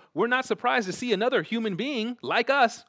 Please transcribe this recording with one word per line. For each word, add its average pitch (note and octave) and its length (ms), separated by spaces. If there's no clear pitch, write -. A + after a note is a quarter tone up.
we're F#3+ 120
not B3+ 200
surprised A#3+ 420
to F3+ 40
see A#3+ 200
another A3 300
human A3 340
being A#3+ 460
like G#3+ 280
us C4 380